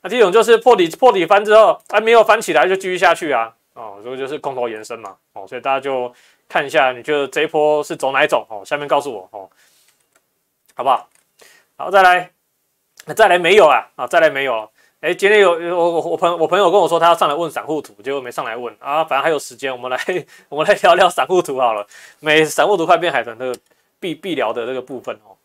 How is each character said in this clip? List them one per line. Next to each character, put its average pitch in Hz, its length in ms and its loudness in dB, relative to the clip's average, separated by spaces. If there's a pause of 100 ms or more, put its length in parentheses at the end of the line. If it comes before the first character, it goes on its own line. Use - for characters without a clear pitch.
那 185 80 -10
第 240 80 -4
一 - 20 2
种 190 100 6
就 220 120 4
是 226 160 4
破 240 180 4
底， 175 120 2
破 247 220 4
底 190 140 0
翻 208 180 4
之 214 120 2
后， 202 340 6
啊， 202 120 -2
没 220 100 0
有 226 120 6
翻 - 160 4
起 185 140 -6
来 156 160 2
就 190 80 0
继 190 60 -8
续 185 160 -6
下 175 160 2
去 160 180 -6
啊。 113 220 -4 (180)
哦， 107 320 -18
这 123 60 -14
个 131 60 -12
就 135 100 -8
是 143 140 -10
空 139 140 -8
头 123 140 -6
延 110 160 -12
伸 113 140 -14
嘛。 98 180 -18 (160)
哦， 98 160 -18
所 127 80 -14
以 120 60 -10
大 139 100 -4
家 135 80 -2
就 127 320 -6 (340)
看 160 180 -4
一 139 40 -10
下， 135 240 0
你 120 100 -14
觉 151 120 -4
得 143 120 -2
这 147 160 -6
一 156 40 -2
波 151 360 0
是 160 140 -10
走 135 160 -4
哪 139 100 0
一 151 40 2
种？ 131 240 -2
哦， 104 120 -14
下 147 140 -6
面 147 100 -8
告 143 140 0
诉 139 100 -10
我 95 220 -14
哦， 98 160 -18 (1300)
好 123 100 -10
不 135 60 0
好？ - 180 -2 (680)
好， 156 120 -10
再 190 120 4
来， 180 280 4 (880)
再 214 100 4
来 180 120 4
没 175 180 2
有 180 100 8
啊， 123 300 2
啊， 127 100 -8
再 170 140 2
来 160 80 4
没 139 160 -2
有。 113 260 -6 (300)
哎， 160 120 -4
今 196 180 -2
天 214 100 4
有， 185 100 4
我， 170 400 -2
我， 165 100 -2
我 160 160 -6
朋-， 175 220 -2
我 160 80 2
朋 180 120 0
友 185 120 4
跟 196 100 2
我 160 80 0
说， 165 100 0
他 165 100 4
要 170 60 6
上 160 140 0
来 143 60 -2
问 160 160 -4
散 117 120 -10
户 147 200 -6
图， - 200 -20
结 135 80 -10
果 139 100 -4
没 123 100 -14
上 147 120 -10
来 117 140 -10
问 117 220 -10
啊。 147 260 -4
反 139 140 -2
正 135 40 -2
还 156 60 0
有 151 100 0
时 - 160 -12
间， 135 160 -8
我 127 60 -8
们 123 140 -10
来， 127 80 -4 (260)
<laughs> - 240 -20
我 139 80 -10
们 156 100 0
来 202 160 4
聊 185 120 6
聊 175 160 2
散 135 160 -4
户 180 160 0
图 131 180 -6
好 117 140 0
了。 104 120 -8 (340)
每， 156 220 2
散 151 240 0
户 202 80 2
图 165 120 -2
快 175 100 4
变 165 160 -4
海 123 100 -2
豚 113 160 -14
这 127 60 -10
个 127 100 -6 (460)
必， 170 140 -8
必 175 200 -10
聊 113 160 -4
的 113 160 -8
这 131 60 -10
个 131 80 -8
部 127 180 -16
分 113 160 -14 (120)
哦。 107 180 -20